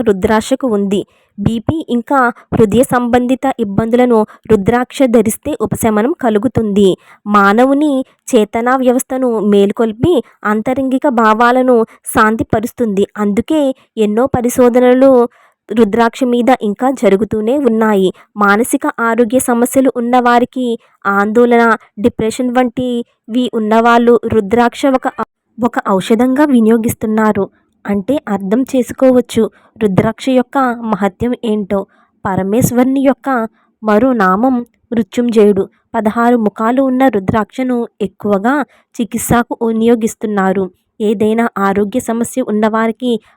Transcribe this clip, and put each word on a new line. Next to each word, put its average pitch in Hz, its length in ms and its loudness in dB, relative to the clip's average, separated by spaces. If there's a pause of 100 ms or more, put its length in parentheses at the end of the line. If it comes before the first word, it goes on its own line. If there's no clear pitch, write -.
రుద్రాక్షకు 214 680 0
ఉంది. 202 340 -2 (380)
బీపీ 220 380 -6 (120)
ఇంకా 240 320 -2 (320)
హృదయ 226 300 2
సంబంధిత 247 640 -2 (140)
ఇబ్బందులను 226 580 0 (280)
రుద్రాక్ష 240 560 0
ధరిస్తే 226 580 0
ఉపశమనం 220 600 -2
కలుగుతుంది. 214 680 0 (380)
మానవుని 247 680 2 (360)
చేతనా 233 480 0
వ్యవస్థను 262 520 -2 (120)
మేల్కొల్పి 214 760 0 (300)
అంతరంగిక 262 640 -2
భావాలను 240 680 2 (280)
శాంతిపరుస్తుంది. 220 1000 -2 (120)
అందుకే 214 440 -2 (360)
ఎన్నో 214 300 0
పరిశోధనలు 247 880 2 (560)
రుద్రాక్ష 226 560 0
మీద 240 260 0 (120)
ఇంకా 220 280 -2
జరుగుతూనే 220 680 0
ఉన్నాయి. 220 500 2 (280)
మానసిక 208 500 0 (140)
ఆరోగ్య 233 380 0
సమస్యలు 254 580 0
ఉన్నవారికి, 240 720 0 (400)
ఆందోళన, 226 580 2 (360)
డిప్రెషన్ 240 560 -2
వంటివి 247 880 -4 (100)
ఉన్నవాళ్ళు 233 600 2 (120)
రుద్రాక్ష 226 600 -2
ఒక, 262 220 0 (500)
ఒక 233 180 -4 (120)
ఔషధంగా 240 560 0
వినియోగిస్తున్నారు 220 1000 0 (400)
అంటే 202 300 -4 (140)
అర్థం 196 340 -2
చేసుకోవచ్చు 247 800 0 (340)
రుద్రాక్ష 208 520 -2
యొక్క 254 300 0 (240)
మహత్యం 214 500 -4 (120)
ఏంటో. 208 360 -4 (440)
పరమేశ్వరుని 240 760 0
యొక్క 262 280 0 (540)
మరో 214 300 2
నామం 220 420 0 (340)
మృత్యుంజయుడు. 220 760 0 (280)
పదహారు 233 440 0
ముఖాలు 226 460 -2
ఉన్న 262 260 0
రుద్రాక్షను 226 680 -2 (240)
ఎక్కువగా 208 540 -2 (400)
చికిత్సకు 240 640 -2
వినియోగిస్తున్నారు. 220 1040 0 (360)
ఏదైనా 214 440 0 (140)
ఆరోగ్య 196 420 -2
సమస్య 233 420 -4
ఉన్నవారికి 220 680 -2 (260)